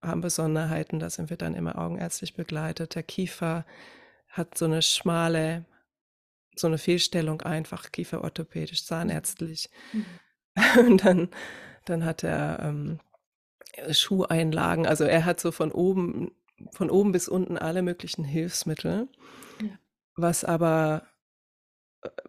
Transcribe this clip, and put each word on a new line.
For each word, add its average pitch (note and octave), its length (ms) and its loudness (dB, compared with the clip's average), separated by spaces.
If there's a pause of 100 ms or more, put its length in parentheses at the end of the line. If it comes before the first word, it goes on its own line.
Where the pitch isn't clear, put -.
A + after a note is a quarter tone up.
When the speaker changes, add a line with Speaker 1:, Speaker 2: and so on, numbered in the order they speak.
Speaker 1:
haben E3+ 200 -4
Besonderheiten, D#3+ 760 -2
da E3 100 -6
sind D#3+ 200 -8
wir E3+ 80 -8
dann E3+ 180 -4
immer - 220 -6
augenärztlich E3+ 580 -6
begleitet. D#3+ 600 -8
Der E3 80 -8
Kiefer E3+ 600 -4 (640)
hat - 280 -6
so E3+ 80 0
eine D#3+ 160 2
schmale, E3 840 0 (920)
so - 120 0
eine D#3+ 100 2
Fehlstellung E3 640 0
einfach, D#3+ 500 -6
kieferorthopädisch, - 920 -6
zahnärztlich. E3 840 -4 (220)
Speaker 2:
Mhm. F3 280 -6 (360)
Speaker 1:
<laughs> A3 240 6
Und A#3 260 10
dann, F3+ 240 6 (560)
dann E3 200 -2
hat D#3+ 180 -4
er, D#3 380 -2
ähm, D3 380 -4 (920)
Schuheinlagen, E3 960 2
also D3+ 180 4
er E3 200 4
hat F3 140 0
so E3+ 120 0
von D#3 200 -2
oben, F3+ 600 0 (400)
von E3 200 -2
oben G3+ 200 6
bis F3+ 160 0
unten F3+ 300 0
alle E3 240 -2
möglichen F3 420 -4
Hilfsmittel, E3 840 -2 (520)
Speaker 2:
Ja. G#3 200 -8 (360)
Speaker 1:
was E3+ 280 2
aber, D#3+ 640 2 (920)
äh, - 80 -10 (200)